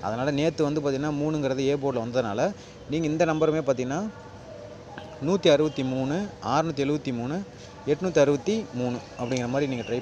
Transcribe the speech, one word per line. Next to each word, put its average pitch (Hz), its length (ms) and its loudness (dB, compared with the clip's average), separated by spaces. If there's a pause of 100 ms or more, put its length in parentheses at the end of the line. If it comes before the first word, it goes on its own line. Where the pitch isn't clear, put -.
அதனால 123 320 0
நேத்து 160 280 2
வந்து 151 140 0
பார்த்தீங்கன்னா 143 420 0
மூணுங்கிறது 139 480 0
ஏ 143 120 2
போர்டில் 123 220 0
வந்ததுனால 120 460 0 (420)
நீங்க 160 200 0
இந்த 160 180 4
நம்பருமே 156 380 2
பார்த்தீங்கன்னா 131 320 0 (1300)
நூத்தி 180 260 4
அறுபத்தி 143 300 4 (100)
மூணு, 131 220 0 (400)
அறுநூத்தி 151 300 2
எழுவத்தி 147 340 0
மூணு, 127 160 -2 (560)
எட்நூத்தி 156 320 2
அறுபத்தி 143 320 2 (240)
மூணு 123 180 0 (220)
அப்படிங்கிற 123 340 0
மாதிரி 139 180 2
நீங்க 120 180 -4
ட்ரை 120 120 0